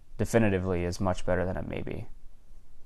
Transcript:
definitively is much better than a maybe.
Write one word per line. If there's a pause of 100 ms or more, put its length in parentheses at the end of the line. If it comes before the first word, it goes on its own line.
(200)
definitively
is
much
better
than
a
maybe. (800)